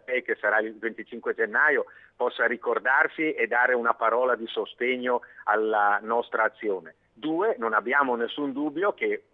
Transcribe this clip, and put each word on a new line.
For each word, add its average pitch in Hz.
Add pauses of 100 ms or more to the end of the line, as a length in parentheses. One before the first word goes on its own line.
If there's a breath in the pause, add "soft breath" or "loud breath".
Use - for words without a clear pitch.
cei, 120
che -
sarà 107
il 110
venticinque 113
gennaio, 123 (300 loud breath)
possa 123
ricordarsi 131
e 113
dare 123
una 117
parola 117
di 113
sostegno 123 (240 loud breath)
alla 107
nostra 117
azione. 95 (160)
Due, 165
non 113
abbiamo 123
nessun 131
dubbio 156
che 104